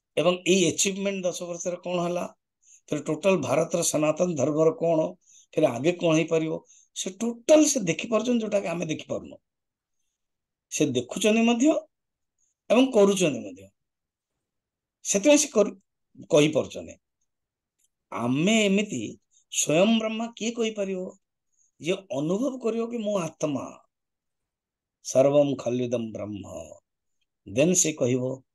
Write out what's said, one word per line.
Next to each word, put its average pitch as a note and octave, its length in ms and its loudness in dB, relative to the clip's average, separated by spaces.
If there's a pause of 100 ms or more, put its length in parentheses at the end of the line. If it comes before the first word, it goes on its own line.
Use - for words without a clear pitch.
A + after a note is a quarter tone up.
(180)
ଏବଂ F3 200 2 (100)
ଏଇ F#3 140 4 (120)
ଆଚିଭମେଣ୍ଟ G3 500 -2
ଦଶ F3 200 -4
ବର୍ଷରେ F3 320 -8
କଣ F3 300 -4
ହେଲା, F3 200 -4 (640)
ଫେର D3+ 120 -4
ଟୋଟାଲ E3+ 360 0
ଭାରତର D#3+ 440 0
ସନାତନ D#3 540 0
ଧର୍ମର D3+ 360 2
କଣ, D#3+ 280 0 (540)
ଫେର D#3 140 2
ଆଗେ B2+ 240 0
କଣ F3 240 2
ହେଇପାରିବ, D#3+ 460 0 (340)
ସେ - 140 -6
ଟୋଟାଲ A#3 560 4
ସେ C4+ 140 0
ଦେଖିପାରୁଛନ୍ତି, A3+ 600 -2
ଯୋଉଟାକି G3+ 280 -2
ଆମେ E3+ 180 -4
ଦେଖିପାରୁନୁ। C#3+ 500 -8 (1300)
ସେ - 160 0
ଦେଖୁଛନ୍ତି F#3 560 0
ମଧ୍ୟ A#3+ 320 4 (960)
ଏବଂ C4 220 4
କରୁଛନ୍ତି F#3+ 480 4
ମଧ୍ୟ। F#2+ 280 -14 (1400)
ସେଥିପାଇଁ D4 340 4
ସେ D4 100 2
କରି-, G#3 300 2 (540)
କହିପାରୁଛନ୍ତି। C3 640 2 (1160)
ଆମେ D#3 540 2
ଏମିତି F#3 540 -2 (320)
ସ୍ୱୟଂ G3+ 480 2
ବ୍ରହ୍ମା A3 380 -6
କିଏ A3 140 -4
କହିପାରିବ? G#3 680 -6 (640)
ଯିଏ D#3+ 120 -2
ଅନୁଭବ F#3+ 640 -4
କରିବ A3+ 300 -4
କି A#3 100 -8
ମୁଁ G#3 220 -4
ଆତ୍ମା, D3+ 460 -6 (1400)
ସର୍ବଂ C#3+ 520 4
ଖଲ୍ୱିଦଂ A#2+ 560 -4
ବ୍ରହ୍ମ, G2+ 420 -10 (960)
ଦେନ୍ C#3+ 280 2
ସେ D#3 180 2
କହିବ B2+ 500 -2 (120)